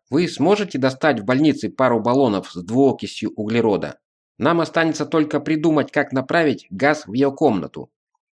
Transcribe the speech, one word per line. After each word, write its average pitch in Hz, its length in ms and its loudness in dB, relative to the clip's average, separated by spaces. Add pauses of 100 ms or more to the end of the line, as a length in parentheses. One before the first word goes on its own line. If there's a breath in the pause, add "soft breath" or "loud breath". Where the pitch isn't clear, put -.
Вы 165 180 0
сможете 190 500 0
достать 131 440 0
в - 20 -8
больнице 131 460 2
пару 123 320 2
баллонов 117 500 0
с 90 100 -12
двуокисью 113 760 0
углерода? 107 640 0 (380)
Нам 165 220 0
останется 160 460 0
только 151 340 0
придумать, 151 500 0
как - 220 -2
направить 131 580 0
газ 135 380 -2
в 95 60 -12
ее 135 180 2
комнату». 101 600 -2 (480)